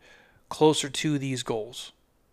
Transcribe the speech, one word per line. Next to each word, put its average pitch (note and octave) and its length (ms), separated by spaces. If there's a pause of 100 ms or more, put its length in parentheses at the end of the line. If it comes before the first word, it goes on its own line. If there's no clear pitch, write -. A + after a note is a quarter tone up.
(500)
closer D3+ 400
to D3+ 280
these C3 240
goals? A#2 520 (400)